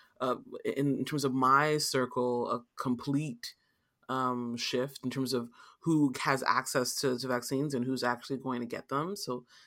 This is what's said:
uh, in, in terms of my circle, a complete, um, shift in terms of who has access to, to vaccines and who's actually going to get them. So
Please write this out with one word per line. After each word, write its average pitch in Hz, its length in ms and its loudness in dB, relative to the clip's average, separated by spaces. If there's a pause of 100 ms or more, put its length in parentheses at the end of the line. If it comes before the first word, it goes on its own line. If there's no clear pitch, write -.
(200)
uh, 127 160 0 (280)
in, 139 340 0
in 131 60 0
terms 139 200 -2
of 131 100 2
my 139 440 6
circle, 123 720 0
a 120 120 -2 (200)
complete, 139 760 -2 (540)
um, 123 480 -2
shift 127 460 -2
in 127 80 -4
terms 131 220 -2
of 120 160 0 (320)
who 151 400 4
has 135 260 2
access 127 540 0
to, 127 180 2
to 131 80 -4
vaccines 135 480 0
and 123 100 0
who's 127 200 -2
actually 123 320 0
going 127 240 -4
to 120 60 -4
get 107 220 -8
them. 160 280 -2
So 123 300 -8 (200)